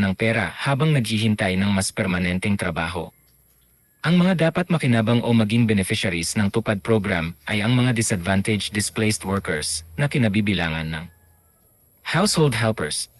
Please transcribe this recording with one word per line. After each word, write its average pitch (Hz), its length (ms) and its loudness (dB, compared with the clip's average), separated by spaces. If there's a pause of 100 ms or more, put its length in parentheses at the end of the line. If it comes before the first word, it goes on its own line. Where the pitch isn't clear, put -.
ng 95 160 0
pera 113 320 0
habang 139 400 0
naghihintay 107 640 0
ng 98 160 2
mas 95 240 -2
permanenteng 92 640 0
trabaho. 82 480 -4 (960)
Ang 175 160 4
mga 170 320 2
dapat 180 160 -2
makinabang 120 560 2
o 120 80 0
maging 117 320 4
beneficiaries 98 720 0
ng 101 160 0
tupad 110 320 -2
program 95 640 0
ay 104 160 -2
ang 113 80 2
mga 123 240 2
disadvantaged 98 800 -2
displaced 107 480 -2
workers 95 720 -4
na 143 160 -2
kinabibilangan 95 800 0
ng 80 140 -8 (1040)
household 165 400 2
helpers, 110 560 -2 (120)